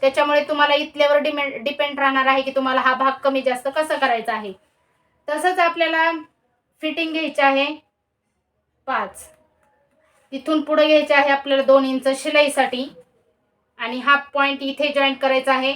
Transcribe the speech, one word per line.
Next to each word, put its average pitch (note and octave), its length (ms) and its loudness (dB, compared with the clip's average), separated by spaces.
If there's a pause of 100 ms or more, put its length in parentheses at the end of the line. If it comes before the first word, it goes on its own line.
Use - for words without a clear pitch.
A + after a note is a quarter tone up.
त्याच्यामुळे D4 480 2
तुम्हाला D4 260 2
इथल्यावर D4 440 2
डिमे-, C#4+ 400 -4
डिपेंड C#4+ 420 -4
राहणार C4+ 260 2
आहे C4+ 160 2
की C4 80 -6
तुम्हाला C4 300 0
हा B3+ 140 2
भाग C4+ 180 0 (120)
कमी C4+ 180 0
जास्त B3+ 340 -4
कसा D#4 200 -2
करायचा A#3+ 380 -2
आहे. G#3 180 -10 (760)
तसंच D#4+ 300 -2
आपल्याला E4 520 0 (720)
फिटिंग D#4 300 -6
घ्यायची D4+ 300 -4
आहे C4+ 240 2 (1200)
पाच, A3 420 -8 (1040)
तिथून D4+ 280 -2
पुढे D4+ 260 2
घ्यायचे D4 280 4
आहे C#4+ 160 4
आपल्याला C4+ 320 0
दोन C4+ 220 6
इंच C4 240 -2 (140)
शिलाईसाठी C#4 680 0 (880)
आणि B3 200 -6
हा C#4 180 2 (160)
पॉइंट C#4 300 0
इथे C#4 260 -4
जॉईंट C#4 300 0
करायचा C4 360 2
आहे C4 220 -2